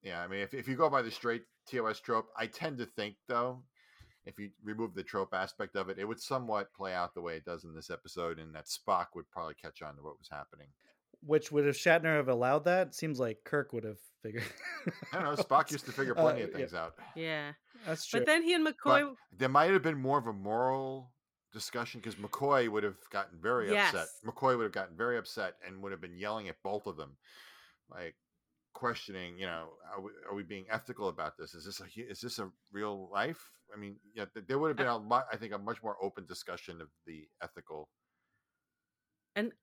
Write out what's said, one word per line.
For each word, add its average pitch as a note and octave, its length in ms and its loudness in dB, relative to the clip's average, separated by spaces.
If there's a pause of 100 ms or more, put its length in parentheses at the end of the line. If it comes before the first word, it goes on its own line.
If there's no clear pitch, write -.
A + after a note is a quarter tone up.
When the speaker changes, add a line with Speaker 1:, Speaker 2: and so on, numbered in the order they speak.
Speaker 1:
Yeah, F2 200 -6
I F2 60 -6
mean, G2 120 -2
if, G2 140 -4
if B2+ 140 -6
you C3 80 0
go D#3+ 140 6
by C3+ 120 4
the A2+ 80 -2
straight A#2 320 -2 (240)
T B2+ 140 -2
O A2+ 60 0
S G#2+ 120 0
trope, A2+ 380 0
I A2+ 100 -2
tend D3 320 -6
to A#2 80 -4
think, G#2 300 -6 (100)
though, B2+ 360 0 (640)
if F#2+ 120 -16
you G#2 120 -10 (120)
remove G#2+ 320 -4
the F#2+ 80 -6
trope F#2+ 320 -2
aspect F#2+ 420 -4
of F#2 120 -2
it, F#2+ 100 -4
it G2 60 -2
would A2+ 160 -6
somewhat A2+ 540 -2
play F#2+ 200 -4
out F2 200 0
the F2 80 -6
way E2+ 140 -4
it D2+ 80 -10
does E2+ 200 -8
in E2 100 -14
this D#2+ 160 -12
episode, E2+ 480 -4
and D#2+ 160 -14
that D#2 120 -12
Spock F2+ 480 0
would E2+ 160 -10
probably D#2+ 240 -8
catch - 280 -14
on D2 140 -12
to C#2+ 60 -20
what D2 160 -14
was - 120 -20
happening. D2 380 -14 (520)
Speaker 2:
Which, D3+ 300 2
would D3 160 4
have C#3+ 80 4
Shatner E3 420 4
have C3+ 120 4
allowed B2+ 380 4
that? F3+ 280 4
Seems D3+ 240 -2
like A#2 260 0
Kirk C#3+ 280 -2
would A#2 100 -4
have G#2+ 160 -8 (240)
figured A2 220 -6 (340)
<laughs> - 340 -6
Speaker 1:
I C#3 80 -4
don't F3 40 0 (120)
know, F#3+ 60 2
Spock D3+ 300 6
used C#3+ 140 -4
to A#2+ 60 -6
figure C3+ 240 2
Speaker 2:
Uh, E3 60 6
Speaker 1:
plenty D3+ 200 8
of - 80 -2
Speaker 2:
yeah. - 60 -8
Speaker 1:
things B2+ 180 -4
out. E2 200 -2 (220)
Speaker 3:
Yeah. D#3 360 -4 (340)
Speaker 2:
That's D#3+ 200 -4
true. A#3 140 0
Speaker 3:
But B3 60 4
then D#4 180 6
he F4 100 4
and D#4+ 100 4
Speaker 1:
But D#4 120 0
Speaker 3:
McCoy C#4+ 380 4 (220)
Speaker 1:
there C3 120 2
might D3+ 240 8
have F#3 100 8
been D#3 180 2
more C3+ 180 4
of A#2 100 0
a A2 40 -2
moral B2+ 800 0 (400)
discussion, A#2 480 -6
'cause G2+ 140 -6
McCoy B2 540 4
would G#2 160 2
have G2 140 -2 (120)
gotten F2 300 -4
very A2+ 280 2
upset. G3+ 260 6
Speaker 3:
Yes. E2+ 300 -4
Speaker 1:
McCoy B2+ 320 2
would A#2 60 0
have G#2 100 0
gotten F#2 240 -6
very A#2 220 0
upset G2 360 -6 (120)
and F#2+ 160 -12
would G2 80 -6
have F#2 100 -8
been F2 160 -12
yelling G#2 320 -6
at - 140 -12
both G#2 240 -4
of F2+ 100 -6
them, C#2 200 -12 (760)
like, F2 240 -10 (600)
questioning, F#2+ 640 -4
you F#2+ 80 -4
know, E2 240 -6 (220)
"Are G2 80 -8
we, G#2 120 -12 (180)
are G2+ 60 -6
we G2+ 80 -6
being F#2+ 260 -12
ethical A2 380 -2
about D#2 280 -4
this? D2+ 160 -12
Is E2 120 -18
this G2 160 -10
a F#2+ 60 -16
hu-, A2+ 220 -12
is G2 120 -12
this A#2+ 180 -8
a G2 100 -6 (220)
real G2 400 -6
life?" A2+ 320 -2 (320)
I - 20 -14
mean, G2+ 200 -12 (180)
yeah, G#2+ 180 -4
th-, G2+ 140 -10
there C3+ 140 2
would D#3 80 4
have D3 80 0
been C3+ 100 2
Speaker 3:
Uh, A#2+ 100 2
Speaker 1:
a - 20 -4
lot, A#2+ 340 4
I G#2+ 40 -4
think, G#2 160 -6
a G2+ 60 -4
much G#2 240 -6
more G#2+ 180 -4
open G2 260 -4
discussion F2 540 -10
of D2 100 -14 (160)
the D#2 220 -14 (140)
ethical D#2 480 -12 (1400)
Speaker 3:
And G#3+ 180 0 (100)